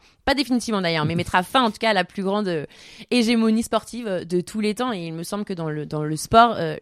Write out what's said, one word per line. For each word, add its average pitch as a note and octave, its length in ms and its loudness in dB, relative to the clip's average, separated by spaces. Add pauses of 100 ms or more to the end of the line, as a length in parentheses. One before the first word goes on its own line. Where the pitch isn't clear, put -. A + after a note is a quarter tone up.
(240)
pas C4+ 100 4
définitivement A#3+ 460 0
d'ailleurs, E3 240 0
mais E3 100 0
mettra F3+ 280 0
fin C4 200 2
en A3 80 2
tout - 80 -8
cas A3+ 120 0
à - 20 2
la F#3 120 2
plus - 180 -10
grande, G3 260 0
euh, D#3+ 160 -2 (460)
hégémonie A3+ 520 4
sportive, A3+ 460 -4
euh, F3+ 160 -4
de F3+ 160 0
tous A3 200 -6
les G#3 140 0
temps. B3 200 -4
Et E3+ 140 -8
il E3 40 -8
me E3 120 -8
semble G#3 200 -6
que - 80 -8
dans E3 160 -6
le, D3+ 160 -6
dans D3+ 200 -4
le D#3 120 -2
sport, A3+ 400 6
euh, D#3+ 260 -2